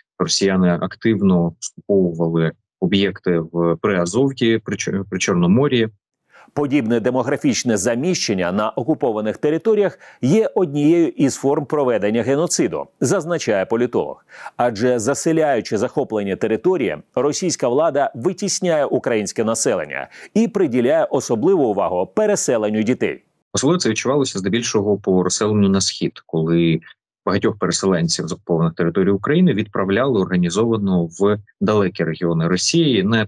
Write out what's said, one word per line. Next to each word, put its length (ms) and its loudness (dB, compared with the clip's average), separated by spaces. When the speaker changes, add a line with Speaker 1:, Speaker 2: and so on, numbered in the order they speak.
Speaker 1:
Росіяни 640 2
активно 800 0
скуповували 920 0
об'єкти 580 0
в 380 -2
Приазов'ї, 840 0
при 180 -8
Чор-, 340 -6
при 80 -6
Чорномор'ї. 680 2
Speaker 2:
Подібне 480 0
демографічне 760 0
заміщення 760 -2
на 180 0
окупованих 680 -2
територіях 640 0
є 320 2
однією 540 2
із 280 0
форм 300 0
проведення 560 0
геноциду, 640 0
зазначає 680 0
політолог. 580 -2
Адже 420 0
заселяючи 800 0
захоплені 580 -2
території, 600 0
російська 540 -2
влада 460 0
витісняє 680 -2
українське 600 -2
населення 640 -2
і 140 2
приділяє 560 2
особливу 600 0
увагу 520 0
переселенню 680 0
дітей. 420 -2
Speaker 1:
Особливо 260 0
це 120 -2
відчувалося 480 -2
здебільшого 580 -2
по 260 2
розселенню 460 2
на 120 2
схід, 320 -4
коли 540 0
багатьох 320 0
переселенців 720 0
з 40 -6
окупованих 420 -2
територій 360 0
України 440 2
відправляли 640 0
організовано 840 0
в 340 0
далекі 440 0
регіони 440 -2
Росії, 540 2
не 260 0